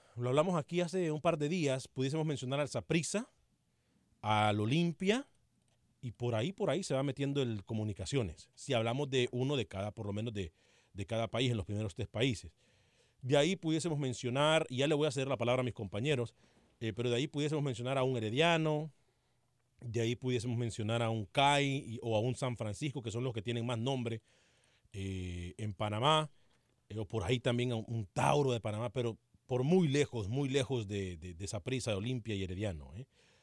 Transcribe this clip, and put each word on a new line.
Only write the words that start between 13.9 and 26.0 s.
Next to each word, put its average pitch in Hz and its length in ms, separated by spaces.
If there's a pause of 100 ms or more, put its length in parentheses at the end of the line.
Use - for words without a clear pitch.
mencionar, 143 680
y 127 80
ya 135 100
le 160 80
voy 147 120
a 139 40
ceder 131 160
la 131 100
palabra 123 240
a - 20
mis 120 100
compañeros, 117 600 (460)
eh, 110 140
pero 120 160
de 120 80
ahí 143 100
pudiésemos 147 360
mencionar 131 340
a 131 60
un 131 140
Herediano, 156 760 (880)
de 120 200
ahí 117 140
pudiésemos 123 420
mencionar 117 440
a 113 80
un 110 160
cai 143 420
y, 135 340
o 113 140
a 104 40
un 120 160
San 123 220
Francisco, 120 440
que 107 100
son 117 120
los 127 100
que 107 80
tienen 117 240
más 120 140
nombre, 117 420 (720)
eh, 92 640
en 107 160
Panamá, 127 560 (600)